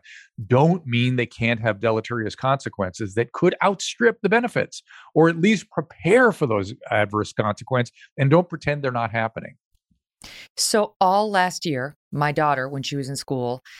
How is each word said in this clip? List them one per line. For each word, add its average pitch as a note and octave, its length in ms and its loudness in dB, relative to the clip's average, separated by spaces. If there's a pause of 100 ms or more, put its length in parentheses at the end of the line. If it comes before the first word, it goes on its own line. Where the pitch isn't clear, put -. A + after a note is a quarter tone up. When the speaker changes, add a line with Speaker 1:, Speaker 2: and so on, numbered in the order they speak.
(480)
Speaker 1:
don't D#3+ 400 2
mean B2 300 0
they A#2+ 80 0
can't A#2 340 -2
have A2 200 -2
deleterious A2 540 -2
consequences G#2 800 -4
that A#2 180 -2
could F3+ 300 0
outstrip G3+ 640 0
the G3+ 60 0
benefits, A3+ 520 -2 (320)
or D#3+ 160 6
at E3+ 100 -2
least G3 300 2
prepare G#3 640 2
for D#3 160 0
those G#2 260 -2 (160)
adverse G#2 420 0
consequences A#2 600 -2 (260)
and C#3 140 2
don't F3 180 4
pretend D3 320 -6
they're C3+ 100 -2
not A#2 200 -4
happening. A2+ 440 -6 (1040)
Speaker 2:
So - 420 0
all G3+ 300 2
last F#3 340 0
year, C#3+ 320 -4 (160)
my D3 200 -2
daughter, C#3+ 360 0
when C#3 140 -8
she C#3+ 140 -8
was C#3 120 -6
in C#3 80 -8
school, B2+ 460 -6 (180)